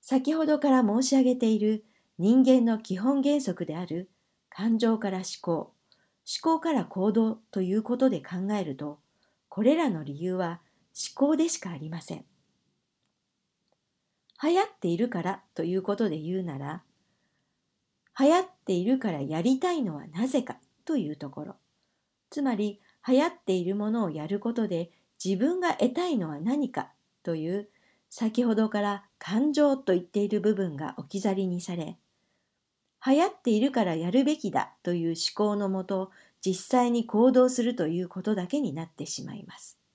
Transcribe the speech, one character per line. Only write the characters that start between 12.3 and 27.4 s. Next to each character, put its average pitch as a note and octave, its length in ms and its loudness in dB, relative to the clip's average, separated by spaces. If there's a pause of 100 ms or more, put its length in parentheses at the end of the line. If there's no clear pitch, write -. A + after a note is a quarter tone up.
流 D4+ 80 2
行 F#4 140 4
っ G#4+ 40 -2 (120)
て F#3+ 80 -4
い E3+ 100 0
る A#3+ 120 0
か F3 120 -4
ら F3+ 200 -4 (120)
と E3 100 -4
い F3 120 -2
う F#3+ 60 0
こ G3+ 140 -2
と A3 140 0
で D#3 100 -4
言 F3 220 -4
う - 20 -6
な D3+ 140 -8
ら、 D3 260 -10 (1400)
流 C4+ 80 6
行 E4+ 120 8
っ F#4+ 60 0 (200)
て F#3+ 80 -2
い F3+ 120 0
る C4 140 2
か A3 120 -2
ら D3 100 -4
や D#3 200 -4
り C4 180 2
た F4+ 140 0
い D#4 80 -2
の F3 140 -4
は D3 120 -12
な F#3+ 200 -4
ぜ - 140 0
か - 160 -10 (280)
と D#4 120 -2
い E3 120 -2
う D3+ 60 -8
と D3 140 -12
こ D3 160 -12
ろ、 - 100 -16 (760)
つ D4 120 -6
ま B3+ 140 0
り G#3 240 -2 (280)
流 B3+ 80 6
行 D4 120 6
っ E4+ 40 -2 (140)
て F#3+ 80 0
い F3+ 120 0
る F#3+ 100 -2
も G#3 160 -2
の A3+ 140 0
を E3+ 40 -2
や D3+ 160 -6
る G3+ 140 -2
こ A3+ 140 -4
と A3+ 140 -2
で E3+ 240 -4 (320)
自 F#3+ 140 0
分 E4 220 0
が F4 160 0
得 B3 180 0
た F4+ 140 -2
い D4+ 100 0
の E3 120 -2
は D3 100 -8
何 B3+ 320 -2
か - 200 -6 (320)
と E3+ 120 -4
い D#3 200 -4